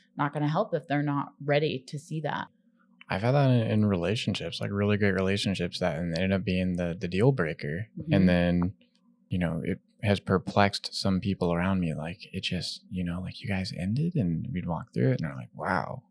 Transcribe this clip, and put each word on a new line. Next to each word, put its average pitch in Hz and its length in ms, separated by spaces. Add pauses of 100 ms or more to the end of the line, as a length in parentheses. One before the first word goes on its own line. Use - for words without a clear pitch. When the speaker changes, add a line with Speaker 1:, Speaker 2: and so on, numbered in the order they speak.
(160)
Speaker 1:
not 147 160
gonna 147 160
help 170 260
if 151 140
they're 143 120
not 143 340 (100)
ready 147 420
to 147 140
see 160 220
that. - 260 (600)
Speaker 2:
I've 95 140
had 117 100
that 139 160
in, 117 220
in 107 160
relationships, 92 720
like, 101 120
really 101 240
great 101 180
relationships 95 640
that 85 220
ended 87 320
up 95 120
being 92 300
the, 87 240
the - 80
deal 92 240
breaker. 85 560 (100)
Speaker 1:
Mm-hmm. - 160
Speaker 2:
And 95 160
then, 87 440 (560)
you 98 100
know, 82 260
it 90 140 (260)
has 101 160
perplexed - 760
some 95 260
people 92 320
around 92 280
me. 85 120
Like, 76 400
it 95 100
just, - 460
you 92 140
know, 87 180
like, - 200
"You - 80
guys 92 280
ended?" 123 380
And 85 380
we'd 90 140
walk - 280
through 120 160
it 127 100
and 78 80
they're 69 60
like, 64 200
"Wow, 87 560